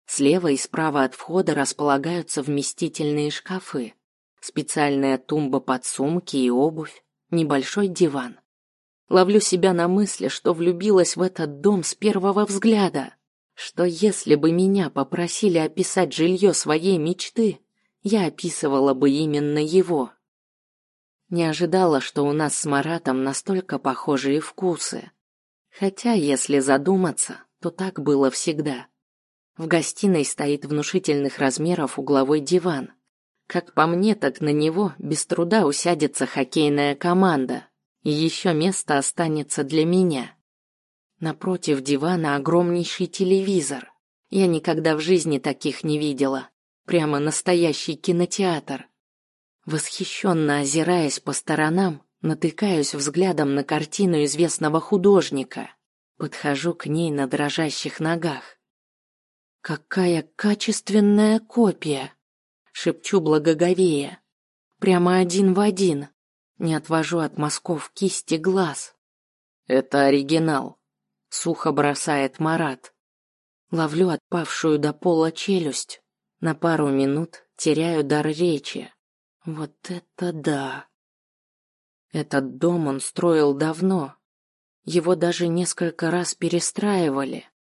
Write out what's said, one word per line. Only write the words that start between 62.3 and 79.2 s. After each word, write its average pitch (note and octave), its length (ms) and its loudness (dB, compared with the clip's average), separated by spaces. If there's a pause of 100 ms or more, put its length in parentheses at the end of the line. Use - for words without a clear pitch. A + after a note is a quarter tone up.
шепчу E3+ 420 0
благоговея. D#3 1000 2 (560)
«Прямо F3+ 400 4
один F#3 340 2
в F#3 60 2
один!» F#3 480 2 (520)
Не D#3+ 180 -2
отвожу D#3+ 420 -2
от D#3 180 -4
мазков D3 560 -6
кисти - 440 -2
глаз. F3 580 -2 (720)
«Это C3+ 380 2
оригинал», C#3+ 720 0 (500)
сухо - 440 -4
бросает C#3+ 680 0
Марат. D#3+ 560 -4 (800)
Ловлю E3 380 0
отпавшую D#3 680 -2
до D3 140 0
пола D#3+ 400 0
челюсть. E3 720 -4 (380)
На D#3+ 140 -2
пару D#3 340 0
минут C#3 560 -2 (120)
теряю D#3 480 0
дар D3+ 240 0
речи. D#3 640 -4 (520)